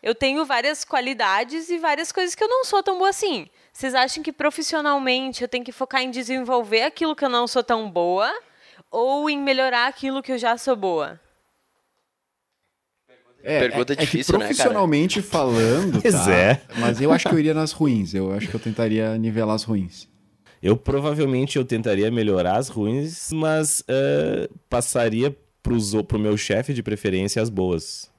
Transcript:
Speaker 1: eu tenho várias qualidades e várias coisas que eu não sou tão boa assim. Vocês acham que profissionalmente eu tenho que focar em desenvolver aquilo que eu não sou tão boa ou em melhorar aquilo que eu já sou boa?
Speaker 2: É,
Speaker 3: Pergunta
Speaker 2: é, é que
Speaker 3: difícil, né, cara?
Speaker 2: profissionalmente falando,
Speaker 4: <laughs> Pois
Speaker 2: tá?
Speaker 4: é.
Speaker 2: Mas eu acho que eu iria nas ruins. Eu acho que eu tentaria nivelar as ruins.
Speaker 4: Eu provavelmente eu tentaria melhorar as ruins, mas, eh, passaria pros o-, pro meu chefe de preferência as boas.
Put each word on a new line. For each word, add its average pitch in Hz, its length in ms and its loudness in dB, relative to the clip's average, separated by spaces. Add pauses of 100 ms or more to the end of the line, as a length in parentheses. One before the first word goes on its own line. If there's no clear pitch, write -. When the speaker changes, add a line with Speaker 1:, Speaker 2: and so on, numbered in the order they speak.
Speaker 1:
eu 233 120 0
tenho 277 320 0
várias 269 380 -2
qualidades 247 840 -2
e 349 100 -4
várias 320 340 -2
coisas 359 220 -2
que - 80 -2
eu 427 60 0
não 508 160 0
sou 403 180 0
tão 381 160 -2
boa 381 120 2
assim. 320 360 -4 (260)
Vocês 254 220 -6
acham 262 280 0
que 311 100 -6
profissionalmente 285 1080 -2
eu 247 60 -6
tenho 247 160 -6
que 247 80 -14
focar 262 300 -4
em 254 80 -4
desenvolver 240 720 -2
aquilo 311 320 -2
que 285 100 -6
eu 269 40 0
não 240 180 0
sou 240 160 -2
tão 220 280 -2
boa 180 400 0 (600)
ou 277 380 0
em 294 100 -2
melhorar 262 480 0
aquilo 269 360 -4
que 262 100 -6
eu 247 60 -4
já 233 180 0
sou 254 200 -2
boa? 170 440 -4 (2250)
Speaker 2:
É, 151 140 0 (100)
Speaker 3:
Pergunta 123 240 0
Speaker 2:
é, - 20 2
é - 20 -8
que 151 60 0
Speaker 3:
difícil, 147 320 2
né, 208 100 2
cara? 208 100 -2
Speaker 2:
profissionalmente 196 680 2
falando, 135 800 2
Speaker 4:
<laughs> - 40 0
Pois 220 120 6
Speaker 2:
tá? 92 180 4
Speaker 4:
é. 95 280 6 (160)
Speaker 2:
Mas 117 240 0
eu 143 120 4
acho - 160 2
que - 60 2
eu 165 40 4
iria 156 160 2
nas 156 180 -2
ruins. 110 420 0
Eu 95 180 0
acho 104 160 -4
que - 60 -10
eu 113 60 -4
tentaria 110 580 0
nivelar 110 380 0
as 107 80 -4
ruins. 98 440 -4 (540)
Speaker 4:
Eu 110 140 6
provavelmente 139 840 0
eu 131 60 2
tentaria 110 440 0
melhorar 101 500 2
as 131 100 -2
ruins, 117 640 -4
mas, 156 560 0
eh, 143 600 0 (220)
passaria 120 680 0 (240)
pros 110 320 0
o-, 107 120 2
pro 107 160 -2
meu 104 160 2
chefe 110 360 0
de 120 120 -4
preferência 101 580 0
as 113 80 -2
boas. 92 580 -2 (100)